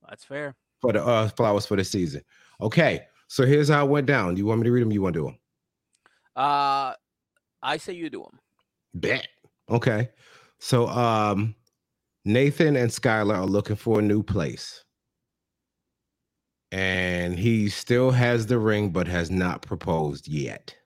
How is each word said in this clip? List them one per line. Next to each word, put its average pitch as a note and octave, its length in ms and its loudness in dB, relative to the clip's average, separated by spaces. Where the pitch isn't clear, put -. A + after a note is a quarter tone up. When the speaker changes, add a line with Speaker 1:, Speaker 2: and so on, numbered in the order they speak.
Speaker 1:
That's - 160 -20
fair. C#3+ 320 -12
Speaker 2:
For A#2 140 0
the, G#2 120 0
uh, A2+ 240 2
flowers G#2 360 2
for G#2 100 -4
the G2 80 0
season. E2 380 -4
Okay, A2+ 400 2
so - 180 0
here's C#3+ 240 4
how D3 160 4
it C#3 40 0
went C#3+ 180 2
down. G2+ 300 0
You G2+ 80 -2
want A2+ 160 0
me A2+ 40 0
to A#2+ 60 2
read B2 120 2
'em? A2 100 0
You G2+ 80 0
wanna F#2 120 -2
do D2+ 140 -2
'em? B1+ 100 -12
Speaker 1:
Uh, C#3 580 0
I C#3+ 160 -4
say F#3 160 -12
you E3 160 -10
do A2 140 -12
'em. - 160 -20
Speaker 2:
Bet. - 340 -4
Okay. A2+ 400 0
So, A#2+ 280 2
um, G#2+ 680 0
Nathan C#3+ 540 4
and B2 140 2
Skylar G#2+ 480 0
are F#2 80 -2
looking G2+ 280 0
for A2 240 0
a - 20 2
new G#2 220 2
place. - 600 -6
And F2+ 680 -2
he G#2+ 300 2
still B2 440 0
has A#2+ 340 2
the A#2+ 140 0
ring, G#2 320 0
but E2+ 160 -2
has F2 240 -2
not F2+ 320 -2
proposed D#2+ 680 -4
yet. C#2 440 -8